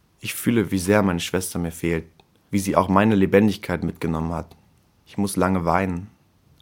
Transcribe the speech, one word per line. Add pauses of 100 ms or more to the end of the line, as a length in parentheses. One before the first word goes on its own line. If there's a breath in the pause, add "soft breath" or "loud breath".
(200)
Ich
fühle,
wie
sehr
meine
Schwester
mir
fehlt, (460)
wie
sie
auch
meine
Lebendigkeit
mitgenommen
hat. (500)
Ich
muss
lange
weinen. (540)